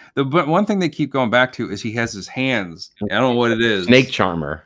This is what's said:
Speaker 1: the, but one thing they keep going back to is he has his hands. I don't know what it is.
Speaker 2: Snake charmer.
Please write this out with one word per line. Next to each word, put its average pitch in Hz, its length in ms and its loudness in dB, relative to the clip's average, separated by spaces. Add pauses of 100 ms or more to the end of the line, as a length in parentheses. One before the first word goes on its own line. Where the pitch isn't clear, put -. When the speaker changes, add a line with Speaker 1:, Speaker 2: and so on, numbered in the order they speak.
(140)
Speaker 1:
the, 139 100 0
but 143 240 0
one 185 160 2
thing 202 140 -2
they 175 100 0
keep 143 220 -4
going 131 200 0
back 127 240 2
to 117 160 -6
is 101 120 -8
he 110 100 -6
has 117 220 -4
his 95 140 -12
hands. 113 600 -4 (120)
I 104 40 -6 (100)
don't 123 180 2
know 120 40 2
what 117 120 2
it 113 100 0
is. 107 260 2
Speaker 2:
Snake 117 240 6
charmer. 82 560 -2